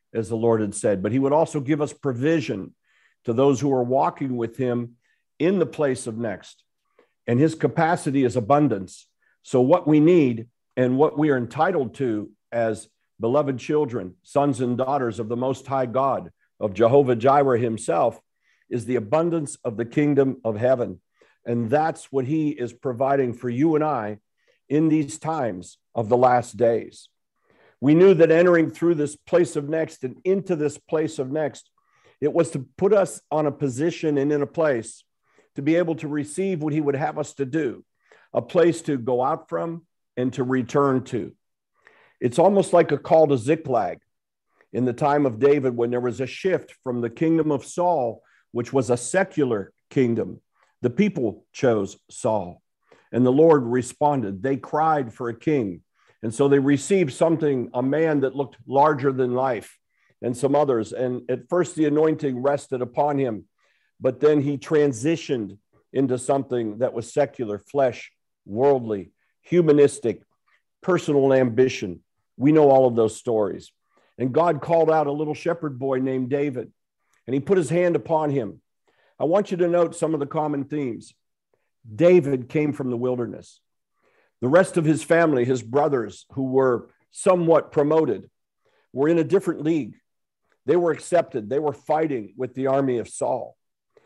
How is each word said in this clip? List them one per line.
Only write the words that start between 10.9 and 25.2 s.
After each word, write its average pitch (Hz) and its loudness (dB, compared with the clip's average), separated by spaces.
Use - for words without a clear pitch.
what 147 2
we 147 0
are 135 2
entitled 139 -4
to 107 -4
as 113 -4
beloved 135 -2
children, 123 -4
sons 143 -2
and 123 -2
daughters 127 -2
of 110 -8
the 117 -4
Most 131 -6
High 135 -2
God, 123 -4
of 104 -4
Jehovah 123 4
Jireh 135 2
himself, 123 -2
is 117 -6
the 123 -2
abundance 151 -2
of 110 -6
the 117 -4
kingdom 135 2
of 113 -2
heaven. 117 0
And 117 -4
that's 156 -2
what 131 -2
he 151 -2
is 123 -8
providing 135 -2
for 123 -8
you 143 0
and 151 0
I 107 -4
in 156 2
these 151 0
times 123 -6